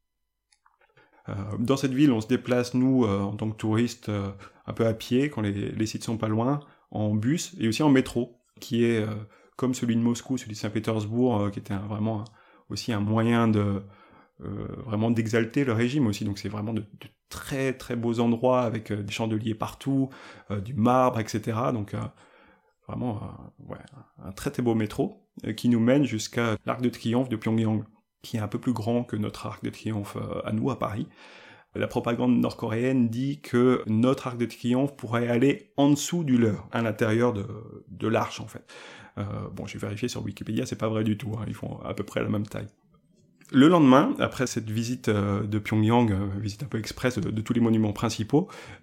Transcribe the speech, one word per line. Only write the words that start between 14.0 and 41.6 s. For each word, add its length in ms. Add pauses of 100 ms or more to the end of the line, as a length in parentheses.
euh, 260 (180)
vraiment 260
d'exalter 520
le 80
régime 360
aussi. 180
Donc 140
c'est 100
vraiment 240
de, 80
de 260 (220)
très, 440
très 220
beaux 240
endroits 420
avec, 300
euh, 100
des 120
chandeliers 420
partout, 540 (420)
euh, 80
du 140
marbre, 460
et 80
cetera. 440
Donc, 220
euh, 80 (840)
vraiment, 320
euh, 540
ouais, 80 (440)
un 100
très, 180
très 100
beau 140
métro, 500 (200)
euh, 80
qui 160
nous 100
mène 240
jusqu'à 640
l'Arc 160
de 80
Triomphe 400
de 80
Pyongyang, 460 (380)
qui 160
est 20
un 80
peu 120
plus 120
grand 320
que 140
notre 280
Arc 200
de 40
Triomphe, 460
euh, 300
à 80
nous, 180
à 80
Paris. 300 (680)
La 120
propagande 520
nord-coréenne 720
dit 320
que 460
notre 400
Arc 100
de 80
Triomphe 500
pourrait 320
aller 480
en 140
dessous 340
du 140
leur, 340
à 120
l'intérieur 500
de, 140 (400)
de 200
l'arche, 320
en 80
fait. 240 (460)
Euh, 60 (280)
bon, 140
j'ai 140
vérifié 280
sur 160
Wikipédia, 440
c'est 100
pas 100
vrai 160
du 140
tout, 200
hein, 100
ils 80
font 240